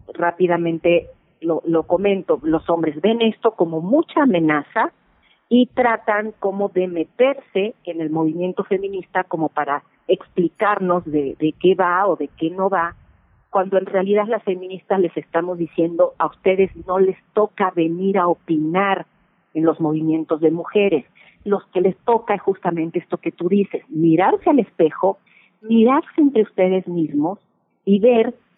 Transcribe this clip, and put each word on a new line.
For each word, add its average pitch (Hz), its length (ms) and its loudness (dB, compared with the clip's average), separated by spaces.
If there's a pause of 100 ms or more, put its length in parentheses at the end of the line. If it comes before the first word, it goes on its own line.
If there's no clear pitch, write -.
(140)
Rápidamente 170 960 0 (320)
lo, 160 260 -4
lo 165 180 0
comento. 180 600 0
Los 156 260 -2
hombres 160 300 -2
ven 220 220 0
esto 226 300 0
como 165 280 -2
mucha 285 440 0
amenaza 170 680 0 (560)
y 247 200 4
tratan 220 720 -2
como 196 280 -2
de 185 220 -2
meterse 214 840 -2 (100)
en 165 160 -8
el 156 80 -4
movimiento 160 560 -4
feminista 190 580 -4
como 165 240 -4
para 143 360 -4 (260)
explicarnos 185 960 -2
de, 147 340 -4
de 156 220 -2
qué 185 140 4
va 180 320 0
o 170 100 0
de 143 100 -6
qué - 220 -6
no 190 200 -2
va, 175 280 -4 (520)
cuando 190 280 0
en 190 80 0
realidad 196 420 0
las 220 160 -4
feministas 185 560 -4
les 175 160 0
estamos 170 420 -4
diciendo, 170 600 -2
"A - 80 -2
ustedes 190 500 0 (100)
no 185 140 -2
les 190 180 0 (160)
toca 202 400 0
venir 175 440 0
a 175 100 2
opinar 175 800 -2 (480)
en 160 100 -2
los 160 160 0
movimientos 156 640 -2
de 160 100 4
mujeres. 170 540 -2 (400)
Los 202 220 -2
que - 120 -4
les 185 200 0
toca 226 360 0
es 190 60 -6
justamente 170 580 -4
esto 170 180 -8
que 165 140 -8
tú 170 160 -4
dices, 196 400 0
mirarse 165 600 2
al 294 100 6
espejo, 185 600 0 (420)
mirarse 226 600 2
entre 269 220 4
ustedes 185 420 0
mismos 165 540 -2 (460)
y 202 140 4
ver 233 360 4 (220)